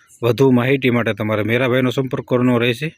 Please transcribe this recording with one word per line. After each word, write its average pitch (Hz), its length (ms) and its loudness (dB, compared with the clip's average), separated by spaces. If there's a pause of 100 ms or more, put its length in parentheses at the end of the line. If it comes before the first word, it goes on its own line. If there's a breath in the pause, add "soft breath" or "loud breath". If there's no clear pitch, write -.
(240 soft breath)
વધુ 123 280 2
માહિતી 127 380 2
માટે 117 240 0
તમારે 107 300 -2
મેરાભાઈનો 123 480 0
સંપર્ક 131 340 -6
કરવાનો 123 320 0
રહેશે. 123 400 -2